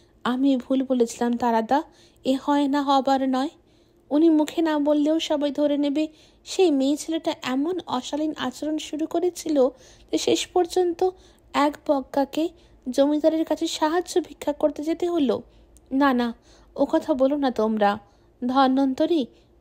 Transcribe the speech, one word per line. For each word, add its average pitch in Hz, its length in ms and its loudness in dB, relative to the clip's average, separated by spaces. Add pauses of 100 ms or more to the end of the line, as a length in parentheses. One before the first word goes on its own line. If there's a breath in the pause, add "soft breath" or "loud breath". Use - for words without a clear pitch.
(240 soft breath)
"আমি 262 320 2
ভুল 262 260 0
বলেছিলাম 240 540 0
তারাদা, 233 460 0 (420 soft breath)
এ 262 180 0
হয় 285 260 0
না, 285 140 0
হবার 269 460 2
নয়"? 262 200 0 (640 soft breath)
উনি 320 200 4
মুখে 302 320 2
না 311 160 0
বললেও 302 420 2
সবাই 294 300 -2
ধরে 285 260 0
নেবে 294 320 0 (360 soft breath)
সেই 370 260 2
মেয়ে 277 260 2
ছেলেটা 320 460 -4
এমন 294 440 -2
অশালীন 294 500 -4
আচরণ 294 420 -6
শুরু 311 280 -6
করেছিল 330 640 0 (440 soft breath)
যে 320 60 0
শেষ - 280 -2
পর্যন্ত 359 640 0 (420 soft breath)
এক 294 240 0 (100)
বজ্ঞাকে 277 600 -2 (420 soft breath)
জমিদারের 302 540 2
কাছে 320 220 -4
সাহায্য 330 540 -2
ভিক্ষা - 320 -6
করতে 294 300 -2
যেতে 330 260 -4
হলো। 302 340 0 (500 soft breath)
না, 269 220 2
না, 240 200 -2 (420 soft breath)
ও 277 100 0
কথা 320 280 0
বলো 269 220 2
না 277 140 0
তোমরা। 214 480 0 (480 soft breath)
ধন্বন্তরী, 269 800 2 (340 soft breath)